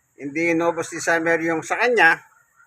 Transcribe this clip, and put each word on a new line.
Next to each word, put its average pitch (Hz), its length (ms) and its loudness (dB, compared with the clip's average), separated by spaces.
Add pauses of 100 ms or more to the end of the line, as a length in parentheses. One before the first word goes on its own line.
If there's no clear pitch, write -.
(200)
Hindi 156 320 -2
inubos 165 400 -2
ni 165 80 -12
Summer 165 400 0
yung 160 240 -4
sa 175 160 -6
kanya, 202 400 4 (460)